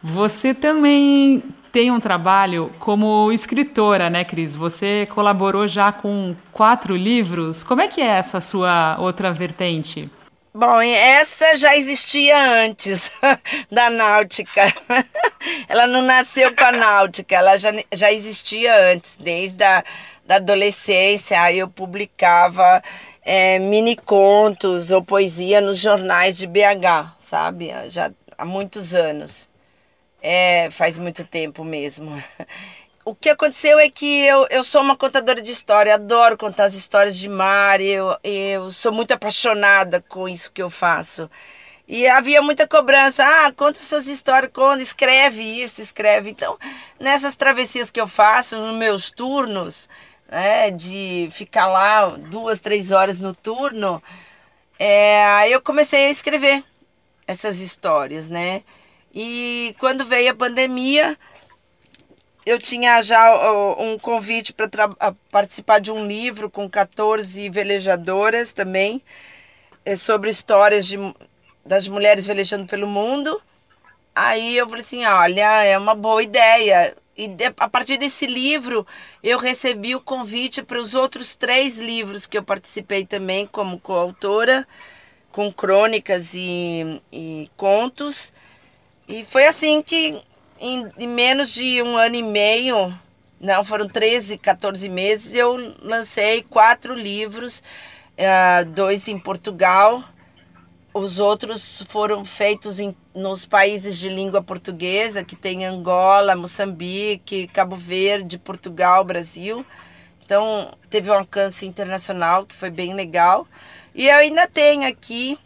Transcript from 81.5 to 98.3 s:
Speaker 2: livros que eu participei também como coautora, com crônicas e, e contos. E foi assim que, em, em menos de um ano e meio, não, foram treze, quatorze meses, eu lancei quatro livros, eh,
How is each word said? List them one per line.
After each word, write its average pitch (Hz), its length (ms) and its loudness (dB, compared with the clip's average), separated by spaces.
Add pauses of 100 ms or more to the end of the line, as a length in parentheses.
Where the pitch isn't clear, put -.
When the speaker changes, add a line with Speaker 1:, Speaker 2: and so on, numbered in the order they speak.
Speaker 2:
livros 220 480 -8
que - 100 -6
eu 202 60 -6
participei 196 640 -8
também 190 420 -6
como 185 320 -8
coautora, 202 880 -2 (640)
com 208 200 -4
crônicas 196 840 0
e, 175 680 -8 (100)
e 156 460 -14
contos. 233 760 -4 (760)
E 220 160 -14
foi 262 240 2
assim 302 340 2
que, 311 400 -4 (380)
em, 247 300 -10 (100)
em 240 80 -10
menos 247 460 0
de 247 280 -2
um 240 140 -4
ano 233 200 2
e 233 80 -6
meio, 214 680 0 (460)
não, 190 240 0
foram 208 240 -6
treze, 220 500 -2
quatorze 190 520 -4
meses, 208 440 -4
eu 240 480 -2
lancei 220 600 -4
quatro 233 500 2
livros, 214 720 -10 (540)
eh, 185 480 2